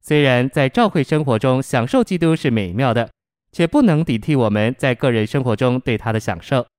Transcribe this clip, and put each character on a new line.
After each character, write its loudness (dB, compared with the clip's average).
虽 2
然 2
在 0
教 2
会 -2
生 -2
活 0
中 0
享 -2
受 2
基 -2
督 2
是 -2
美 -2
妙 0
的， -2
却 0
不 2
能 4
顶 -2
替 -2
我 2
们 0
在 0
个 0
人 0
生 -4
活 0
中 0
对 -4
他 -4
的 0
享 -6
受。 -2